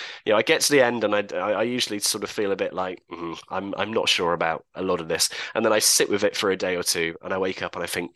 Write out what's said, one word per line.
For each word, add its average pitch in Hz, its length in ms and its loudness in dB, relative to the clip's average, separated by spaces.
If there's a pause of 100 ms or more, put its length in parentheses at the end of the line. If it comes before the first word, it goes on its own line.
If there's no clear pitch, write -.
(260)
you 107 60 2
know, 107 60 6
I 113 60 4
get 160 180 2
to - 100 2
the 143 100 8
end 120 220 2
and 104 100 2
I, 104 200 2
I, 92 180 -2
I 101 120 0
usually 120 360 -2
sort 101 240 -2
of 98 60 -4
feel 101 240 -2
a - 20 -2
bit 98 180 -2
like, 92 380 -6
"Mm, 85 260 -8 (120)
I'm, 95 280 -4
I'm 104 140 -2
not 110 160 0
sure 87 260 2
about 82 320 0 (100)
a 90 80 -6
lot 90 180 0
of 80 80 -6
this." 80 200 2 (260)
And 113 100 2
then 110 80 6
I 107 60 6
sit - 300 4
with 101 140 0
it 101 140 2
for 101 140 2
a 92 60 0
day 92 200 -2
or 87 60 -2
two 82 380 0
and 87 120 -6
I 95 40 0
wake 95 260 -2
up 87 120 -6
and 90 80 -4
I 85 40 -4
think, 87 280 -4